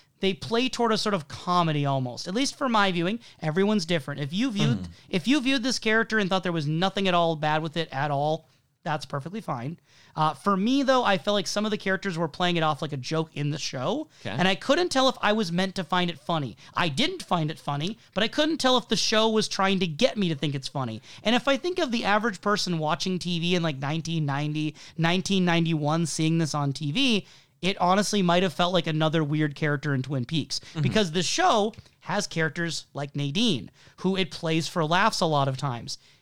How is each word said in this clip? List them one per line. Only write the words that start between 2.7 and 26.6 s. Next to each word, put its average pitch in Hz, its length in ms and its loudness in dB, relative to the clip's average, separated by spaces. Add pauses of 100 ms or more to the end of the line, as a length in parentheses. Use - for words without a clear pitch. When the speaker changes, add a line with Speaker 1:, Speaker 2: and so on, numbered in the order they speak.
Speaker 1:
viewing, 175 280 -2 (200)
everyone's 190 460 2
different. 147 340 -2
If 143 140 -6
you 247 160 0
viewed, 220 280 0
Speaker 2:
Mm-hmm. 90 140 -10 (160)
Speaker 1:
if - 180 -2
you 277 140 4
viewed 262 220 0
this 254 160 0
character 220 400 0
and 196 100 2
thought 190 140 0
there 180 100 -2
was 160 140 -2
nothing 185 420 0
at 180 60 4
all 165 220 2
bad 156 260 0
with 165 160 -6
it 160 120 -4
at 147 200 -2
all, 151 360 -2 (360)
that's 156 240 -4
perfectly 170 340 -8
fine. 139 380 -8 (380)
Uh, 156 180 2
for 202 220 0
me, 254 260 2
though, 254 220 4
I 196 120 4
felt 208 200 -2
like 196 100 -2
some 208 180 -2
of 214 60 -2
the 190 80 -2
characters 190 400 -2
were 170 100 -2
playing 175 280 0
it 160 60 0
off 156 200 0
like 151 100 -4
a 143 60 -4
joke 160 360 -2
in 147 160 -2
the 156 80 -4
show, 180 500 -4 (120)
Speaker 2:
Okay. 190 160 -8
Speaker 1:
and 180 120 2
I 190 80 0
couldn't 339 340 0
tell 269 180 4
if - 140 0
I 208 100 4
was 214 200 0
meant 185 240 0
to 185 80 -4
find 180 260 0
it - 80 -8
funny. 147 380 -4 (180)
I 175 140 0
didn't 302 340 -2
find 160 280 0
it 156 80 -10
funny, 151 400 -6 (140)
but 190 120 0
I 233 40 2
couldn't 302 300 0
tell 254 180 4
if - 120 -2
the 214 80 2
show 220 320 4
was 214 200 2
trying 190 320 2
to 190 60 2
get 190 320 0
me 185 120 2
to 156 40 0
think 143 200 -2
it's 135 140 -6
funny. 117 320 -6 (220)
And 220 140 2
if - 120 -2
I 277 80 4
think 359 220 -4
of 285 140 0
the 233 120 0
average 208 360 2
person 196 380 0
watching 165 400 -2
T 170 200 -4
V 170 160 0
in, 175 80 2
like, 151 160 -2
nineteen 156 480 -2
ninety, 151 480 -2 (240)
nineteen 180 460 2
ninety-one, 165 640 2
seeing 160 320 2
this 156 160 0
on 143 180 0